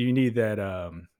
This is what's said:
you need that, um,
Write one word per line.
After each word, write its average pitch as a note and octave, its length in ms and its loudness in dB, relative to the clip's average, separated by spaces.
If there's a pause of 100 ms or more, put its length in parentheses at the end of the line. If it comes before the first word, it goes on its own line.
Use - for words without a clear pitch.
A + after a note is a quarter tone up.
you B2+ 60 2
need B2+ 220 2
that, A2 240 0
um, F2 500 -8 (100)